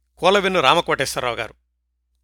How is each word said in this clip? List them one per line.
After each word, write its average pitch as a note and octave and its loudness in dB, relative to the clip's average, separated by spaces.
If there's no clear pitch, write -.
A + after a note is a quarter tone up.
కోలవెన్ను F#3 2
రామకోటేశ్వరరావు C#3 0
గారు. A2 -12